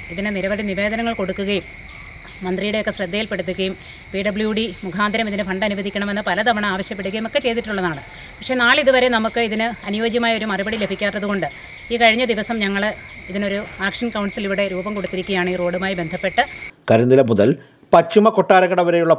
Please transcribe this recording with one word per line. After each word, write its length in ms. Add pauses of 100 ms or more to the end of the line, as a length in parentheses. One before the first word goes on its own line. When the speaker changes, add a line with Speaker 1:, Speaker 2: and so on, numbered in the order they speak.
(120)
Speaker 1:
ഇതിന് 240
നിരവധി 260
നിവേദനങ്ങൾ 520
കൊടുക്കുകയും 500 (800)
മന്ത്രിയുടെയൊക്കെ 480
ശ്രദ്ധയിൽപ്പെടുത്തുകയും 840 (400)
പി 140
ഡബ്ല്യു 240
ഡി 320
മുഖാന്തരം 440
ഇതിന് 160
ഫണ്ട് 220
അനുവദിക്കണമെന്ന് 640
പലതവണ 380
ആവശ്യപ്പെടുകയും 640
ഒക്കെ 120
ചെയ്തിട്ടുള്ളതാണ്. 600 (360)
പക്ഷേ 180
നാളിതുവരെ 540
നമുക്ക് 300
ഇതിന് 480
അനുയോജ്യമായ 500
ഒരു 80
മറുപടി 320
ലഭിക്കാത്തതുകൊണ്ട് 680 (460)
ഈ 60
കഴിഞ്ഞ 280
ദിവസം 340
ഞങ്ങൾ 340 (360)
ഇതിനൊരു 340 (180)
ആക്ഷൻ 280
കൗൺസിൽ 360
ഇവിടെ 220
രൂപം 280
കൊടുത്തിരിക്കുകയാണ് 540
ഈ 60
റോഡുമായി 380
ബന്ധപ്പെട്ട്. 480 (500)
Speaker 2:
കരിനിലം 360
മുതൽ 280 (380)
പശ്ചിമ 360
കൊട്ടാരക്കട 520
വരെയുള്ള 380